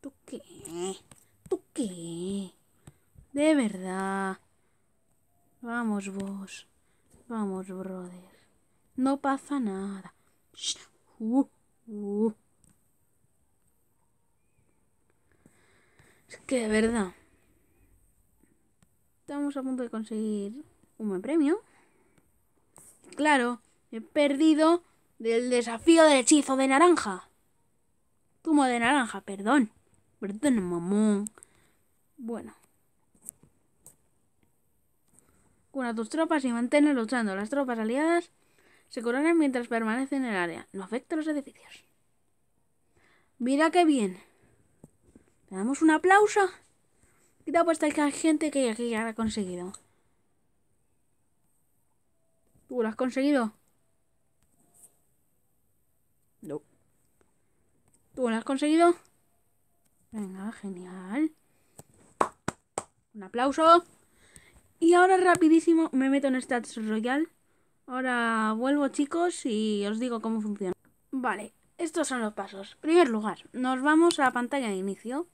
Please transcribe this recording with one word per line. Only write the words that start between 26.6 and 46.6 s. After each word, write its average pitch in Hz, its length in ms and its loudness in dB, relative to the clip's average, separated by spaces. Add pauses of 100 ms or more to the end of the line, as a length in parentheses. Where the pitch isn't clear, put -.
naranja. 269 600 4 (1160)
Zumo 294 220 4
de 240 140 0
naranja, 233 420 0
perdón. 214 500 0 (480)
Perdón, 220 440 -2
mamón. 202 680 0 (880)
Bueno. 226 380 -12 (3250)
Cura 247 220 -6
tus 220 160 -6
tropas 320 360 -2
y 247 60 -2
manténlas 277 440 2
luchando. 226 400 -2
Las 208 140 -6
tropas 262 280 -2
aliadas 302 540 -2 (560)
se 233 160 -10
curarán 285 340 2
mientras 254 300 0
permanecen 247 560 -2
en 233 80 -4
el 196 60 -2
área. 170 340 -6
No 190 140 -10
afecta 254 300 -8
a - 20 -2
los 311 100 -4
edificios. - 560 -10 (1500)
Mira 277 340 0
qué 349 140 4
bien. 220 380 0 (1300)
¿Le 190 80 -12
damos 247 240 -4
un 311 100 6
aplauso? 381 580 4 (960)